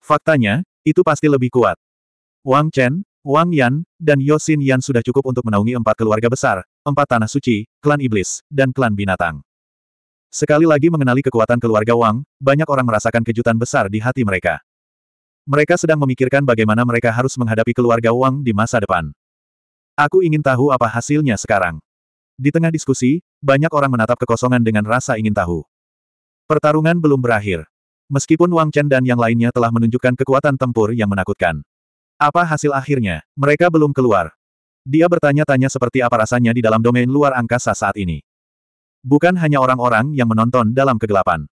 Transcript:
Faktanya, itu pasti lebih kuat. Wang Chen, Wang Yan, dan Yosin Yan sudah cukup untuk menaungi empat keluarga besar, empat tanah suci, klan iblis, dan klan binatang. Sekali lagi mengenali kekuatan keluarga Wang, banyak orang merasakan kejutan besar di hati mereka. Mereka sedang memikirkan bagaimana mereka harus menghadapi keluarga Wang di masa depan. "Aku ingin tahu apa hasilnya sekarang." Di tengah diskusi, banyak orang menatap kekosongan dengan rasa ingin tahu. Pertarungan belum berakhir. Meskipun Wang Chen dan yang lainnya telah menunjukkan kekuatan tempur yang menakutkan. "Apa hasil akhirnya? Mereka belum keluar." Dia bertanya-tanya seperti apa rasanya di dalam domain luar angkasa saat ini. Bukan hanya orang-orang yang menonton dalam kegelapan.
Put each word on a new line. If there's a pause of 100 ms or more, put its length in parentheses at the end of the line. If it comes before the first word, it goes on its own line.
Faktanya, (240)
itu
pasti
lebih
kuat. (680)
Wang
Chen, (220)
Wang
Yan, (140)
dan
Yosin
Yan
sudah
cukup
untuk
menaungi
empat
keluarga
besar, (240)
empat
tanah
suci, (160)
klan
iblis,
dan
klan
binatang. (840)
Sekali
lagi
mengenali
kekuatan
keluarga
Wang, (160)
banyak
orang
merasakan
kejutan
besar
di
hati
mereka. (840)
Mereka
sedang
memikirkan
bagaimana
mereka
harus
menghadapi
keluarga
Wang
di
masa
depan. (880)
"Aku
ingin
tahu
apa
hasilnya
sekarang." (580)
Di
tengah
diskusi, (220)
banyak
orang
menatap
kekosongan
dengan
rasa
ingin
tahu. (800)
Pertarungan
belum
berakhir. (420)
Meskipun
Wang
Chen
dan
yang
lainnya
telah
menunjukkan
kekuatan
tempur
yang
menakutkan. (560)
"Apa
hasil
akhirnya?
Mereka
belum
keluar." (540)
Dia
bertanya-tanya
seperti
apa
rasanya
di
dalam
domain
luar
angkasa
saat
ini. (800)
Bukan
hanya
orang-orang
yang
menonton
dalam
kegelapan.